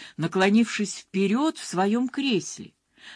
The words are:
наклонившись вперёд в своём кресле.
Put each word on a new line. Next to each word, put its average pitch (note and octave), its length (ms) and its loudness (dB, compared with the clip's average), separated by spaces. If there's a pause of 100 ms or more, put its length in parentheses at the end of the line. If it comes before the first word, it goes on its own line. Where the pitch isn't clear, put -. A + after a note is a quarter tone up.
(160)
наклонившись G3+ 800 2
вперёд A3 640 0
в - 60 -12
своём G#3 440 0
кресле. - 640 -4 (440)